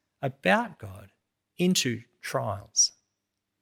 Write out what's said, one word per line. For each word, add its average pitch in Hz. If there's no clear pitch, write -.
about 185
God 95
into 135
trials, -